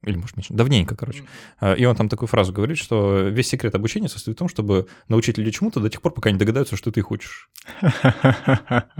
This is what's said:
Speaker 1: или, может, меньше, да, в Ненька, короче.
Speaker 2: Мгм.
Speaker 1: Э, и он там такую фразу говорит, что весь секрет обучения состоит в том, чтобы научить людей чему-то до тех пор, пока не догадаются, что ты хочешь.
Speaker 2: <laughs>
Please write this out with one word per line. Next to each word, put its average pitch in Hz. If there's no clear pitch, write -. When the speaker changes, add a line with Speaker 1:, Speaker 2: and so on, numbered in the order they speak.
Speaker 1:
или, 101
может, 90
меньше, -
да, 107
в 127
Ненька, 107
короче. -
Speaker 2:
Мгм. -
Speaker 1:
Э, 95
и 123
он 123
там 107
такую 113
фразу 98
говорит, 113
что 98
весь 113
секрет 120
обучения 123
состоит -
в -
том, 180
чтобы 101
научить 117
людей 110
чему-то 214
до 104
тех -
пор, -
пока -
не 98
догадаются, 107
что -
ты 104
хочешь. -
Speaker 2:
<laughs> 131